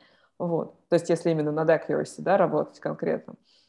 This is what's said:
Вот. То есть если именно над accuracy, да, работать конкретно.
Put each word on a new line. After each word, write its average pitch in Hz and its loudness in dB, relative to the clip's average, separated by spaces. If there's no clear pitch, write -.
Вот. 170 -4
То 175 4
есть 165 0
если 170 2
именно 151 0
над 160 2
accuracy, 151 0
да, 180 2
работать 151 0
конкретно. 156 -4